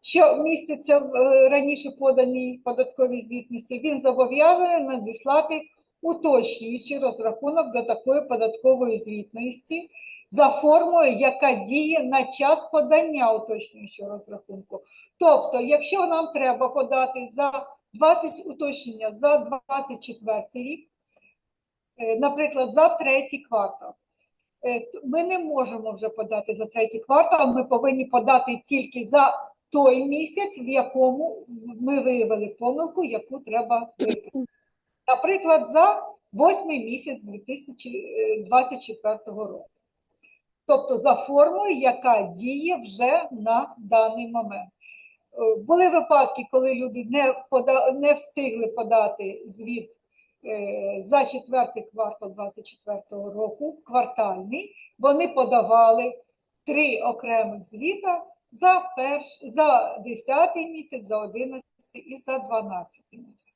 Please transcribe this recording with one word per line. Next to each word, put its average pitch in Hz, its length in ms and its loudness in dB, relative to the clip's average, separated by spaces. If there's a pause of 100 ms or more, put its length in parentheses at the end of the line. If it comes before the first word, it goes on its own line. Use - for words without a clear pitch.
що 302 360 4
містяться 302 600 0
в, 262 160 -6
е, 269 340 6
раніше 285 420 0
поданій 254 720 0
податковій 247 560 -2
звітності, 240 580 -12
він 277 220 -4
зобов'язаний 302 880 4
надіслати 277 760 -2 (400)
уточнюючий 254 1000 -2
розрахунок 262 760 -2
до 240 100 -4
такої 254 380 0
податкової 233 760 0
звітності 233 920 -10 (420)
за 277 180 6
формою, 320 680 4
яка 262 360 2
діє 277 500 -2
на 262 200 0
час 277 480 0
подання 302 600 2
уточнюючого 214 760 -10
розрахунку. 196 760 -16 (360)
Тобто, 294 420 4
якщо 294 440 0
нам 330 280 -2
треба 262 360 0
подати 254 580 -2
за 277 400 -4 (260)
двадцять, 320 520 2
уточнення 233 680 -8
за 285 240 2
двадцять 269 680 -6
четвертий 220 600 -8
рік, 285 260 -14 (1080)
е, 226 220 -4
наприклад, 285 540 -2
за 311 160 6
третій 277 480 -2
квартал, - 560 -6 (680)
е, 240 180 -4
т-, 285 240 -14
ми 294 200 -2
не 370 160 -2
можемо 240 520 -4
вже 208 180 -8
подати 214 460 -6
за 214 100 -8
третій 220 340 -4
квартал, 311 540 4
ми 254 100 -2
повинні 262 420 0
подати 247 600 2
тільки 247 400 -4
за 269 440 4 (220)
той 269 340 6
місяць, 311 560 -4
в 240 80 -8
якому 262 760 0 (360)
ми 269 180 0
виявили 220 480 0
помилку, 311 560 -4
яку 254 360 -8
треба 233 600 -4
виправити. - 300 -4 (800)
Наприклад, 311 600 2
за 320 400 4 (260)
восьмий 320 520 2
місяць 240 380 -10
дві 208 160 -16
тисячі 269 680 -14 (380)
двадцять 254 380 2
четвертого 214 640 -8
року. 175 240 -16 (1000)
Тобто 269 300 2
за 269 180 4
формою, 339 640 2
яка 240 420 2
діє 254 600 -6
вже 247 480 0
на 233 460 -2
даний 220 500 0
момент. 208 420 -8 (640)
Е, 220 220 0
були 330 340 2
випадки, 294 600 2
коли 262 220 2
люди 240 360 -6
не 262 400 0
пода-, 262 420 2
не 285 220 2
встигли 240 540 -4
подати 214 800 -2
звіт, 220 420 -12 (560)
е, 202 600 -6
за 233 200 4
четвертий 247 580 -4
квартал 214 480 -8
двадцять 202 360 -12
четвертого 202 640 -12
року, 220 540 -8
квартальний, 240 880 -4 (240)
вони 285 280 4
подавали 233 920 4 (460)
три 285 360 0
окремих 220 640 -4
звіта 349 600 -6 (260)
за 359 460 2
перш-, 277 460 -6
за 269 600 2
десятий 320 640 0
місяць, 294 400 -14
за 214 100 -2
одинадцятий 247 840 -10
і 262 160 -18
за 262 220 -6
дванадцятий 202 800 -8
місяць. - 360 -20